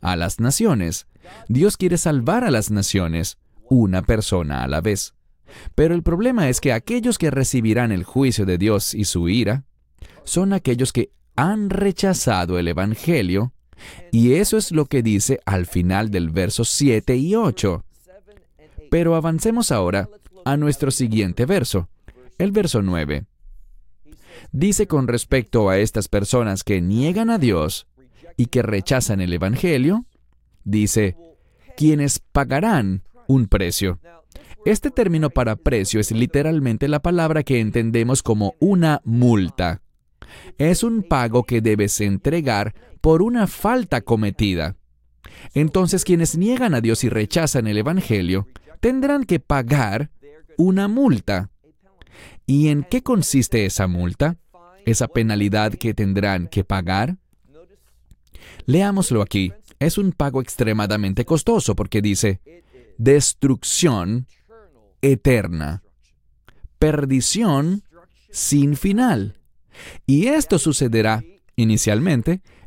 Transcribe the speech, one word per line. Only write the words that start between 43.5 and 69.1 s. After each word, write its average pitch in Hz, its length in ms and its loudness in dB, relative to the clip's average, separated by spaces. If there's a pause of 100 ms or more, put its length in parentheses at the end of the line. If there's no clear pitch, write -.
cometida. 101 760 -2 (800)
Entonces, 175 500 0
quienes 165 320 2
niegan 226 380 0
a 117 80 0
Dios 113 220 0
y 120 40 2
rechazan 110 580 -2
el 104 120 0
evangelio, 104 680 -2 (340)
tendrán 269 440 0
que 262 160 0
pagar 131 680 -2 (480)
una 190 300 2
multa. 131 640 0 (960)
¿Y 147 220 4
en 147 160 0
qué - 180 -2
consiste 135 640 0
esa 95 220 -2
multa? 90 500 -2 (480)
¿Esa 113 240 0
penalidad 107 640 0
que 110 220 -4
tendrán 98 540 -2
que 95 160 -2
pagar? 98 520 -2 (1500)
Leámoslo 165 560 2
aquí. 95 300 -2 (260)
Es - 180 0
un 196 160 0
pago 135 300 -2
extremadamente 107 840 -2
costoso 160 500 0
porque 104 280 -2
dice, 101 400 0 (560)
"Destrucción 127 1300 2 (760)
eterna, 95 800 0 (960)
perdición 151 1080 0 (460)
sin 143 460 0
final". 196 640 0 (680)